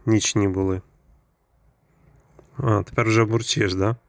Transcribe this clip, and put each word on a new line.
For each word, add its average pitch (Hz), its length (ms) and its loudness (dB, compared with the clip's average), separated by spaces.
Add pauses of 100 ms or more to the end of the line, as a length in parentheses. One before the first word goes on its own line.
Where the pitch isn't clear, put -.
нічні 107 420 2
були. 95 340 -2 (1800)
А, 107 200 0
тепер - 240 -2
вже 113 180 4
бурчиш, 107 480 -2
да? 98 220 0 (140)